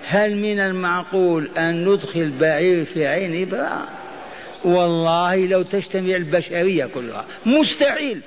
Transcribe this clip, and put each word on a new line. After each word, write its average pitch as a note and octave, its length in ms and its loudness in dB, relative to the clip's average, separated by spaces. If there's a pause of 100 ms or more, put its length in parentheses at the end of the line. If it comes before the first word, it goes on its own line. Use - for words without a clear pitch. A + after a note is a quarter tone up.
هل G#3 300 2
من G#3 220 0
المعقول F3+ 960 0
أن E3+ 280 0
ندخل E3+ 540 0
بعير D#3+ 460 4
في D3+ 220 -2
عين F3 400 -2
إبرة؟ - 400 -4 (760)
والله F3 720 2
لو F#3 260 2
تجتمع F#3 540 -2
البشرية F3 720 0
كلها A2+ 400 -8 (200)
مستحيل C#4 800 2